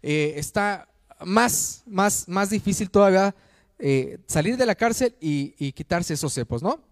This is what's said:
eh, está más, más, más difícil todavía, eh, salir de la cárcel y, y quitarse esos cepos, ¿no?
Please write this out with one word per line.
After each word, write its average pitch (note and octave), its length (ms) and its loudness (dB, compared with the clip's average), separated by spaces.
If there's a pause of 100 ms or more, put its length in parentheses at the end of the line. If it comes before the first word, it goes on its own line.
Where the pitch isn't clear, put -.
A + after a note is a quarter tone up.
eh, D3+ 340 0
está G3+ 520 -4 (360)
más, G#3+ 600 0
más, G3+ 420 0
más F#3+ 220 0
difícil G3+ 400 -2
todavía, G3 440 4 (440)
eh, C3+ 480 -2
salir F3+ 300 0
de B3 100 2
la G#3 80 2
cárcel A#3 460 0
y, D3 380 -2
y C#3 140 -4
quitarse E3+ 420 -4
esos C#3 180 -4
cepos, A#2+ 300 -4
¿no? C4 180 -2 (120)